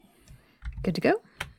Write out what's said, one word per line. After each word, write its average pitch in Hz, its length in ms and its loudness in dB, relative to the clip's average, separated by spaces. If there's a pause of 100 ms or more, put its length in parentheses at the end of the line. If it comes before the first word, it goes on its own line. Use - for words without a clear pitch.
(800)
Good 175 140 2
to 185 60 -4
go? 370 200 4 (380)